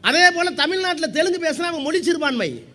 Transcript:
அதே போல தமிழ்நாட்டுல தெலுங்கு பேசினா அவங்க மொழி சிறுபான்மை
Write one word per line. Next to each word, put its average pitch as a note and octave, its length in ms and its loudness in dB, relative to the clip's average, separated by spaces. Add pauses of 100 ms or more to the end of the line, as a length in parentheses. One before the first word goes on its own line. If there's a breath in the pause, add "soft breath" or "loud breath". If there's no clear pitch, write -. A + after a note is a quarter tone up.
அதே E4+ 300 6
போல F4 200 -2
தமிழ்நாட்டுல E4 560 -2
தெலுங்கு F4 320 0
பேசினா D#4+ 220 -2
அவங்க E4+ 180 -4
மொழி D#4+ 240 -2
சிறுபான்மை B3 600 -2 (120)